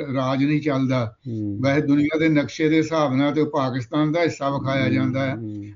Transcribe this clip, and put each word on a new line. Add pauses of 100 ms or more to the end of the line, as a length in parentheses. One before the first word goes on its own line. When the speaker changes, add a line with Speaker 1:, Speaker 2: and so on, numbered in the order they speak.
(160)
Speaker 1:
ਰਾਜ
ਨਹੀਂ
ਚੱਲਦਾ। (120)
Speaker 2:
ਹੂੰ।
Speaker 1:
ਵੈਸੇ
ਦੁਨੀਆ
ਦੇ
ਨਕਸ਼ੇ
ਦੇ
ਹਿਸਾਬ
ਨਾਲ
ਤੇ
ਉਹ
ਪਾਕਿਸਤਾਨ
ਦਾ
ਹਿੱਸਾ
ਵਿਖਾਇਆ
Speaker 2:
ਹੂੰ,
Speaker 1:
ਜਾਂਦਾ
ਹੈ,
Speaker 2:
ਹੂੰ। (100)